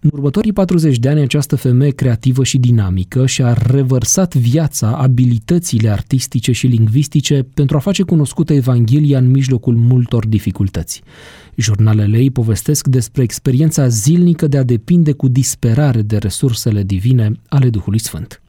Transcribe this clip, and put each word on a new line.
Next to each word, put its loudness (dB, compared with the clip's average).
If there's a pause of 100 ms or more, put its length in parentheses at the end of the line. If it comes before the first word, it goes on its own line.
În 4
următorii 0
patruzeci 0
de 0
ani, 0
această -2
femeie 2
creativă 0
și -2
dinamică 0
și-a 0
revărsat 0
viața, 0
abilitățile 0
artistice -2
și 0
lingvistice 0
pentru 0
a 2
face -2
cunoscută 0
Evanghelia 2
în 2
mijlocul 0
multor 0
dificultăți. -4 (540)
Jurnalele 0
ei 2
povestesc -2
despre -2
experiența 0
zilnică 2
de 0
a 2
depinde 0
cu -2
disperare 0
de -2
resursele -2
divine 0 (160)
ale 2
Duhului -2
Sfânt. -12